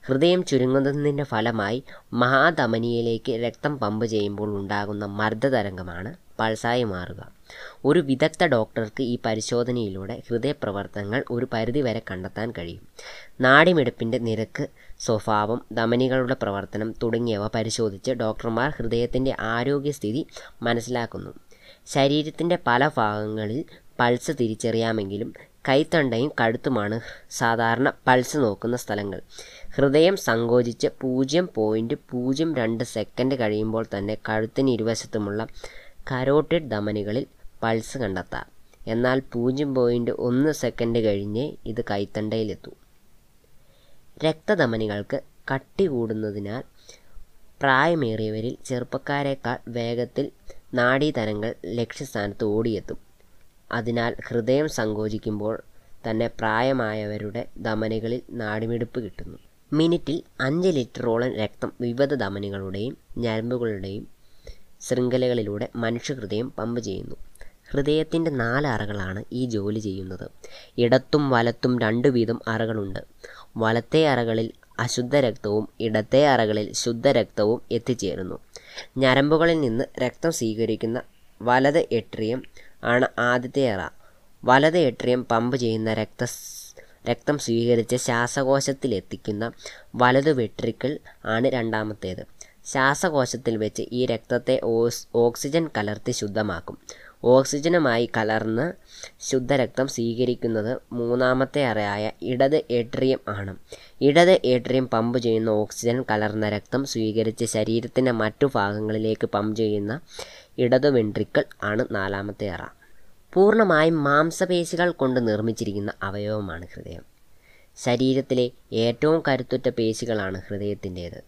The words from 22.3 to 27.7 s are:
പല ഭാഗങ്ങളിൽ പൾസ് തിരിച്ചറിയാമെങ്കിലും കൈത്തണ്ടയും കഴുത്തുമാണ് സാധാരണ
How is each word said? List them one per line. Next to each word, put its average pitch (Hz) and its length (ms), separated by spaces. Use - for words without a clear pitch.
പല 123 300
ഭാഗങ്ങളിൽ 107 680
പൾസ് 123 320
തിരിച്ചറിയാമെങ്കിലും 113 1000
കൈത്തണ്ടയും 139 680
കഴുത്തുമാണ് 113 600
സാധാരണ 117 640